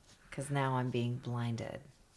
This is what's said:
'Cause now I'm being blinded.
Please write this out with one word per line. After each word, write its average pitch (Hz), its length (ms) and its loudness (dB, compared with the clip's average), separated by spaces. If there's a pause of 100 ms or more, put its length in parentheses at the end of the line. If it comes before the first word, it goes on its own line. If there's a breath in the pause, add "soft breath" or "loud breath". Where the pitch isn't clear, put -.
(300)
'Cause 139 200 -4
now 135 260 4
I'm 127 140 2
being 123 280 2
blinded. 120 600 -2 (360)